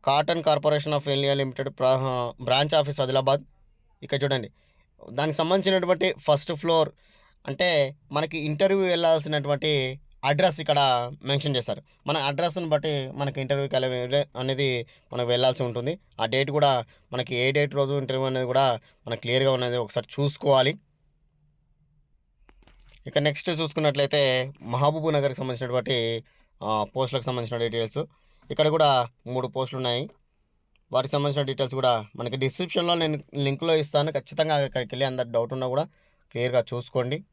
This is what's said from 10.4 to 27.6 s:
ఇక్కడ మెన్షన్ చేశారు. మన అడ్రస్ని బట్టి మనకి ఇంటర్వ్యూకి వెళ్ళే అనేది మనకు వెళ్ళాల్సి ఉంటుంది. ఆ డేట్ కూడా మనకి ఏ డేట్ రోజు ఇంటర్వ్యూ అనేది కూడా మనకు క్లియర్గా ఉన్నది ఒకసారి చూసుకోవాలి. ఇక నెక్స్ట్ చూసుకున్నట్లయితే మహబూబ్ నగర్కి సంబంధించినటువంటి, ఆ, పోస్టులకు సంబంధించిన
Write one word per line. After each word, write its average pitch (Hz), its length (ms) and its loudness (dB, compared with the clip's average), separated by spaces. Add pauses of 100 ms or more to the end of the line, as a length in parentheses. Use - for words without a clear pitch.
ఇక్కడ 135 500 2 (120)
మెన్షన్ 139 340 -2
చేశారు. 113 260 -4 (240)
మన 147 100 0
అడ్రస్ని 160 500 -2
బట్టి 147 480 -2
మనకి 139 260 -4
ఇంటర్వ్యూకి 139 360 -2
వెళ్ళే 127 500 0 (100)
అనేది 131 500 -2 (260)
మనకు 120 160 -2
వెళ్ళాల్సి 123 340 4
ఉంటుంది. 123 360 -4 (220)
ఆ 113 60 0
డేట్ 135 240 0
కూడా 139 340 2 (280)
మనకి 127 240 -4
ఏ 127 160 2
డేట్ 143 220 0
రోజు 139 180 0
ఇంటర్వ్యూ 135 340 -2
అనేది 127 200 -2
కూడా 127 320 2 (280)
మనకు 113 140 -6
క్లియర్గా 131 320 2
ఉన్నది 123 240 0
ఒకసారి 117 300 -4 (140)
చూసుకోవాలి. 139 540 2 (2250)
ఇక 143 120 0
నెక్స్ట్ 147 320 0
చూసుకున్నట్లయితే 143 1000 2 (100)
మహబూబ్ 151 520 0
నగర్కి 139 240 2
సంబంధించినటువంటి, 123 840 -2 (420)
ఆ, 107 220 0 (100)
పోస్టులకు 127 280 -2
సంబంధించిన 120 360 -4